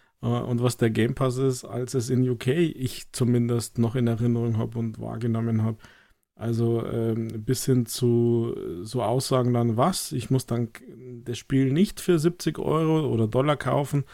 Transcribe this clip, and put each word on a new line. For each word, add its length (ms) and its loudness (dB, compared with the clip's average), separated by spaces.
äh, 40 -4
und 340 -2
was 160 2
der 140 2
Game 240 2
Pass 220 -2
ist, 280 -2
als 300 -6
es 160 -2
in 180 2
U 60 0
K 160 -2
ich 640 -2
zumindest 680 0
noch 160 2
in 140 0
Erinnerung 500 0
hab 160 -4
und 240 -6
wahrgenommen 640 -2
hab. 140 0
Also, 460 0
ähm, 440 -2
bis 180 -2
hin 220 2
zu, 680 2
äh, 300 -8
so 180 -4
Aussagen 520 2
dann, 240 2
was? 340 0
Ich 160 -4
muss 160 2
dann 260 -4
k-, 140 -20
das 140 -8
Spiel 340 2
nicht 260 2
für 200 4
siebzig 400 -2
Euro 500 2
oder 180 2
Dollar 300 2
kaufen, 580 0